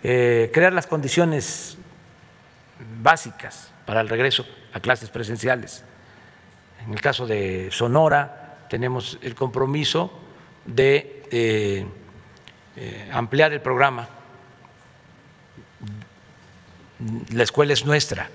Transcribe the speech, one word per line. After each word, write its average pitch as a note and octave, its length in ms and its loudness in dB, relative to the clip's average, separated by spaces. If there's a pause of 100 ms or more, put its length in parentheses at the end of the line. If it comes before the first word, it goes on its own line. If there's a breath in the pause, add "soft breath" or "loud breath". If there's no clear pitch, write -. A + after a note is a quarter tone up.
eh, A#2+ 500 4
crear F3 180 6
las F3 160 -2
condiciones D#3 880 0 (1200)
básicas - 720 0 (140)
para A2 160 0
el A2 60 0
regreso A#2+ 380 0 (280)
a G2 60 -8
clases A#2 300 -2
presenciales. A#2+ 760 -4 (1000 loud breath)
En G#2+ 80 -8
el A#2+ 80 -6
caso C3 240 0
de F#2+ 460 -4
Sonora, C#3+ 1000 0
tenemos B2+ 520 -4
el A#2 140 -10
compromiso C#3 760 -2 (540 loud breath)
de, C3+ 680 2
eh, G#2+ 540 0 (920)
eh, G#2 360 -14
ampliar C3 400 2
el D3 100 -4
programa B2+ 460 0 (3250)
La A#2+ 120 2
Escuela C#3+ 300 4
es B2+ 120 0
Nuestra C#3+ 500 0